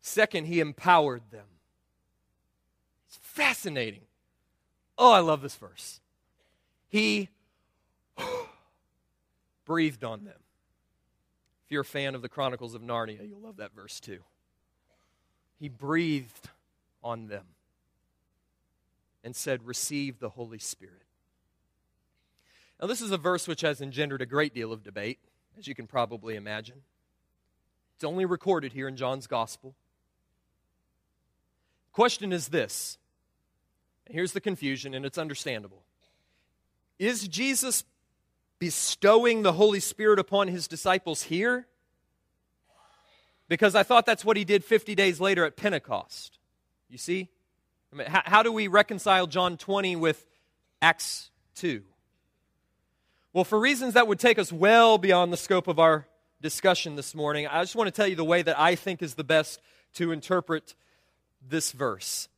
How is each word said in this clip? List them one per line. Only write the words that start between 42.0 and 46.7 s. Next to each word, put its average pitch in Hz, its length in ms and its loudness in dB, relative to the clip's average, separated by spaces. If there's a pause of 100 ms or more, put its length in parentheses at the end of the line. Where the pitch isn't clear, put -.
Because 175 260 2
I 208 80 6
thought 233 240 6
that's 220 180 0
what 214 120 4
he 208 80 -2
did 196 200 2
fifty 214 300 0
days 185 260 2
later 185 240 2
at 151 120 -4
Pentecost. - 840 -6 (500)